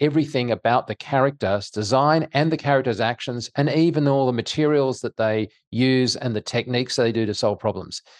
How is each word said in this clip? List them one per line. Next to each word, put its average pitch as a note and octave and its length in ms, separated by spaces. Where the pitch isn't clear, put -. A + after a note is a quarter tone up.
everything C#3+ 500
about A#2 360
the G#2 80
character's C3+ 720
design C#3 640
and D#3 180
the D#3+ 60
character's B2+ 420
actions A#2+ 560
and C#3+ 140
even D3+ 380
all C#3 180
the B2+ 80
materials C#3 680
that - 140
they A2 320
use B2+ 460
and B2 180
the G#2+ 60
techniques B2+ 560
they A#2 160
do A2+ 120
to G#2 80
solve G#2 260
problems. F#2+ 420